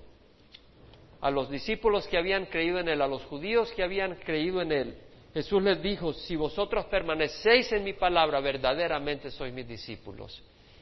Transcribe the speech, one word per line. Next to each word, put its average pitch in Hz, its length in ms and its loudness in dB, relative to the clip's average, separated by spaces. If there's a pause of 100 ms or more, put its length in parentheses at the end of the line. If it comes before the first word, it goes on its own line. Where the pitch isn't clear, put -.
(1200)
A 139 80 2
los 139 180 0
discípulos 202 580 0
que 180 120 0
habían 190 260 0
creído 170 340 0
en 175 100 -2
él, 151 120 2
a 135 60 4
los 135 180 -4
judíos 214 480 -2
que 196 100 -2
habían 190 340 -2
creído 170 440 0
en 160 120 0
él, 127 260 0 (340)
Jesús 185 300 2
les 190 200 4
dijo, 165 300 -2
"Si - 240 -6
vosotros 196 500 0
permanecéis 175 880 2
en 208 120 0
mi 196 100 -4
palabra, 160 460 4
verdaderamente 139 880 0
sois 127 220 -8
mis 127 140 -10
discípulos. 107 760 -12 (400)